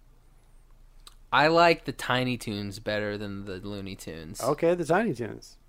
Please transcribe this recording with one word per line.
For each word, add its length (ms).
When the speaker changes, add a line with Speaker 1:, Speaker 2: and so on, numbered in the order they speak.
Speaker 1:
I 160
like 380
the 60
Tiny 460
Toons 420
better 380
than 280
the 120
Looney 380
Tunes. 460
Speaker 2:
Okay, 340
the 100
Tiny 280
Toons. 440